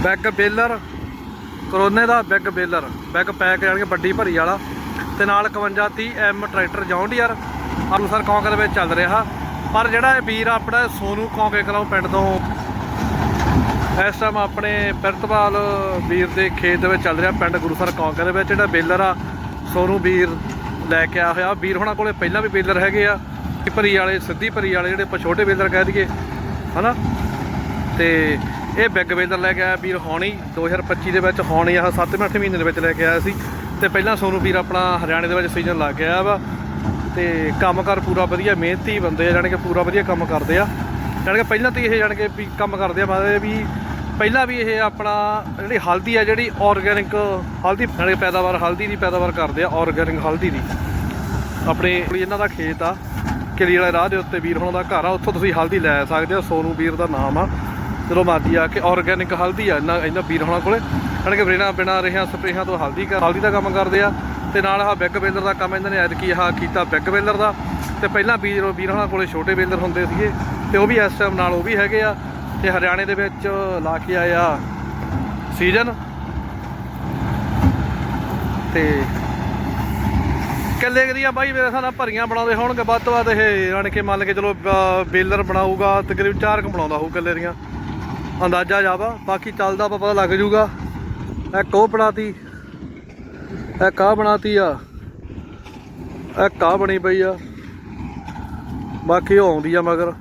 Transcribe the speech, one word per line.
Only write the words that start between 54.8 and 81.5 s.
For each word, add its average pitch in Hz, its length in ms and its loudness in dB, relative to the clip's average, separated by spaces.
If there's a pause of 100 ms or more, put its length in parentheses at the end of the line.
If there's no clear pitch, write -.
ਘਰ 160 240 -2
ਆ, 180 40 2
ਉੱਥੋਂ 185 240 0
ਤੁਸੀਂ 180 200 2
ਹਲਦੀ 165 260 2
ਲੈ 147 260 4
ਸਕਦੇ 160 300 0
ਹੋ। 190 60 0
ਸੋਨੂ 165 320 0
ਵੀਰ 160 220 0
ਦਾ 170 160 -2
ਨਾਮ 139 260 0
ਆ, 190 100 2 (600)
ਜਦੋਂ 175 160 4
ਮਰਜ਼ੀ 165 300 2
ਆ 165 120 4
ਕੇ। 185 160 -2
ਆਰਗੈਨਿਕ 180 500 2
ਹਲਦੀ 180 360 0
ਆ 165 60 4
ਇਹਨਾਂ, 165 240 0
ਇਹਨਾਂ 160 220 -2
ਵੀਰ 160 220 -2
ਹੁਣਾਂ 175 160 0
ਕੋਲੇ, 196 200 2 (460)
ਜਾਣੀ 196 120 2
ਕਿ 208 60 4
ਬਿਨਾਂ, 190 300 2
ਬਿਨਾਂ 185 280 0
ਰੇਹਾਂ 180 240 0
ਸਪਰੇਹਾਂ 185 400 -4
ਤੋਂ 185 120 -2
ਹਲਦੀ 156 280 -2
ਕਰ, 190 180 0
ਹਲਦੀ 175 160 2
ਦਾ 208 120 2
ਕੰਮ 196 180 2
ਕਰਦੇ 190 320 2
ਆ। 202 100 4 (420)
ਤੇ 202 80 2
ਨਾਲ 196 200 2
ਆਹ 202 140 2
ਬਿਗ 185 220 -2
ਬੇਲਰ 196 240 0
ਦਾ 196 120 0
ਕੰਮ 190 220 -2
ਇਹਨਾਂ 190 160 -4
ਨੇ 196 60 0
ਐਤਕੀ 180 340 0
ਆਹ 175 200 2
ਕੀਤਾ, 175 320 0
ਬਿਗ 156 260 0
ਬੇਲਰ 202 280 2
ਦਾ। 208 160 2 (480)
ਤੇ 202 60 0
ਪਹਿਲਾਂ 214 300 2
ਵੀਰ, 202 280 0
ਵੀਰ 185 260 -2
ਹੁਣਾਂ 202 160 0
ਕੋਲੇ 185 180 0
ਛੋਟੇ 170 300 0
ਬੇਲਰ 185 200 2
ਹੁੰਦੇ 175 300 0
ਸੀਗੇ, 202 260 0 (400)
ਤੇ 202 60 4
ਉਹ 202 100 6
ਵੀ 240 100 4
ਇਸ 202 220 4
ਟਾਈਮ 196 160 2
ਨਾਲ 180 180 2
ਉਹ 175 100 0
ਵੀ 220 120 0
ਹੈਗੇ 202 260 2
ਆ। 214 140 0 (480)
ਤੇ 190 80 2
ਹਰਿਆਣੇ 180 340 2
ਦੇ 196 100 -2
ਵਿੱਚ 196 320 -4 (360)
ਲਾ 160 140 -2
ਕੇ 180 180 -2
ਆਏ 175 160 2
ਆ 170 280 2 (960)
ਸੀਜ਼ਨ। 214 360 2 (2750)
ਤੇ 151 300 2 (1800)
ਕਿੱਲੇ 247 240 4
ਕੁ 262 80 -2
ਦੀਆਂ 269 180 2
ਬਾਈ 269 200 0